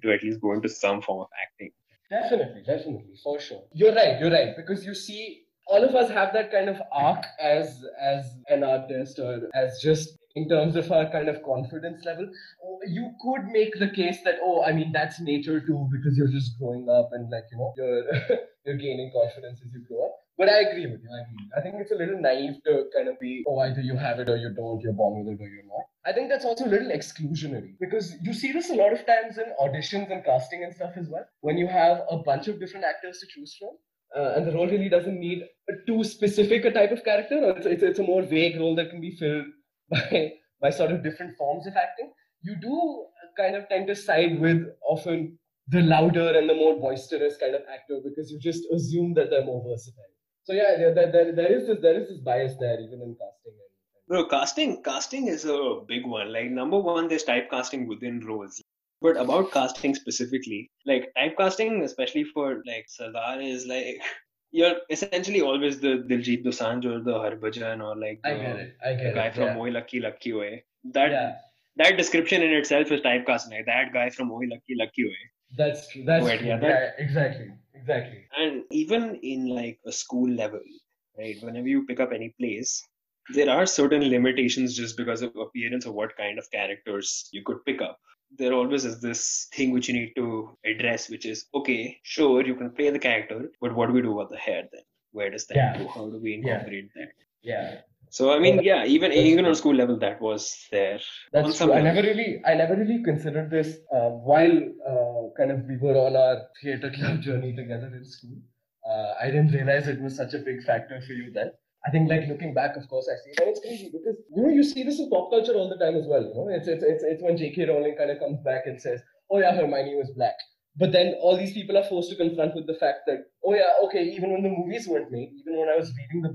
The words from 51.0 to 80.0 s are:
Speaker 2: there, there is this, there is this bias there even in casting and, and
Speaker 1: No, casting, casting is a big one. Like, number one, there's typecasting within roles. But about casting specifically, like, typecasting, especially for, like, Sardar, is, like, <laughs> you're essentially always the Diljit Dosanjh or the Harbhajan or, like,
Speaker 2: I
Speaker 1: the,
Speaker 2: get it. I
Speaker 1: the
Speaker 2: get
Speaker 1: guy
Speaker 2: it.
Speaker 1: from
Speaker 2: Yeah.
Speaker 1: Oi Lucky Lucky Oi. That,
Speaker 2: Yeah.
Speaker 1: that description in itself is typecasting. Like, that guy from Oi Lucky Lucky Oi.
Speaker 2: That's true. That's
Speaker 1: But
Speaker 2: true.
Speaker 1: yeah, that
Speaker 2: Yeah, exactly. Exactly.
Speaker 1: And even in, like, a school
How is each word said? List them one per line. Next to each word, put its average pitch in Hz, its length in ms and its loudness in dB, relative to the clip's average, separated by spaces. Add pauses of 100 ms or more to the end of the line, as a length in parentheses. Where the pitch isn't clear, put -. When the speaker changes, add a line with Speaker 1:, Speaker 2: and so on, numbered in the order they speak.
Speaker 2:
there, 170 220 6
there 165 180 4
is 127 140 0
this, 220 160 0
there 165 180 6
is 196 80 -6
this 185 100 -12
bias 127 400 0
there 117 220 -2
even 120 220 -14
in 117 180 -14
casting 107 320 -18
and, - 160 -20 (400)
and - 0 -
Speaker 1:
No, 175 180 0
casting, 196 560 0
casting 143 460 -6
is 156 160 -4
a 139 420 -2
big 120 200 -6
one. 110 260 -6
Like, 117 180 -4
number 135 280 0
one, 170 300 0
there's 156 160 -2
typecasting 123 640 -2
within 117 340 -8
roles. 107 420 -10 (400)
But 165 160 6
about 147 340 0
casting 139 420 0
specifically, 123 760 -6 (160)
like, 131 300 0
typecasting, 190 680 0
especially 135 400 -4
for, 143 420 -4
like, 113 220 -10
Sardar, 117 520 -8
is, 127 260 -8
like, 127 340 -8 (260)
<laughs> - 240 -20
you're 170 260 4 (140)
essentially 190 520 -2
always 139 380 0
the 131 300 0
Diljit 120 360 0
Dosanjh 123 400 -2
or 117 160 -4
the 120 100 0
Harbhajan 110 720 -4
or, 107 120 -8
like, 107 280 -8
Speaker 2:
I 147 80 -2
Speaker 1:
the, 143 80 -4
Speaker 2:
get 120 160 -6
it. 98 280 -12
I 135 100 -2
Speaker 1:
the 123 80 -4
Speaker 2:
get 120 120 -2
Speaker 1:
guy 113 120 0
Speaker 2:
it. 113 80 -6
Speaker 1:
from 123 140 0
Speaker 2:
Yeah. 117 100 -2
Speaker 1:
Oi 120 120 -4
Lucky 120 300 -6
Lucky 113 320 -6
Oi. 107 300 -6 (320)
That, 143 160 4
Speaker 2:
Yeah. 131 240 -2 (420)
Speaker 1:
that 180 220 6
description 170 440 2
in 160 120 4
itself 147 360 2
is 143 120 0
typecasting. 123 500 0
Like, 110 140 -10
that 123 260 0
guy 123 180 0
from 123 220 -6
Oi 120 180 -6
Lucky 120 260 -10
Lucky 117 280 -2
Oi. - 160 -6 (360)
Speaker 2:
That's 147 360 -2
true. 135 120 -14
That's 160 220 4
Speaker 1:
But 113 120 0
Speaker 2:
true. 120 100 -4
Speaker 1:
yeah, 113 100 0
that 147 100 0
Speaker 2:
Yeah, 131 360 0
exactly. 131 460 -2 (240)
Exactly. 127 500 -6 (120)
Speaker 1:
And 147 360 -2
even 202 500 -2
in, 131 260 -4
like, 120 380 -6
a 113 60 -10
school 127 360 -2